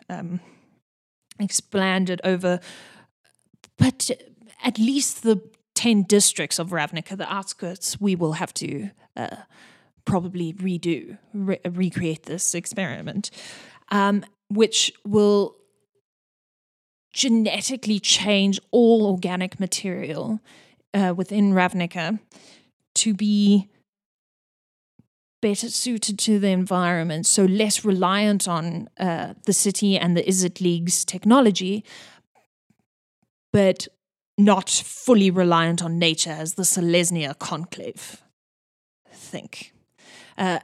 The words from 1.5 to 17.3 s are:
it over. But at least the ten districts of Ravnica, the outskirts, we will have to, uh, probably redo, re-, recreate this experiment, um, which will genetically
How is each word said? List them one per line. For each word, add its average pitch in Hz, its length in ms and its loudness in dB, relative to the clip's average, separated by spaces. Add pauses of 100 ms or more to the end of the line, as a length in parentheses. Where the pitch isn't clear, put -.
it 180 140 -4
over. 180 360 0 (1160)
But - 340 2 (520)
at 254 140 -2
least 269 460 0
the 220 180 2 (320)
ten 214 300 2
districts 196 560 2
of 170 100 -8
Ravnica, 165 480 -6
the 190 160 -10
outskirts, - 680 -8
we 202 160 2
will 165 180 -2
have 170 220 -8
to, 170 340 -8 (260)
uh, - 220 -10 (680)
probably 175 480 -4
redo, 180 640 -4 (160)
re-, 196 320 -4
recreate 175 580 -4
this - 300 -4
experiment, 175 800 -8 (600)
um, 202 320 2 (260)
which 220 420 2 (140)
will 208 500 2 (1600)
genetically 220 880 0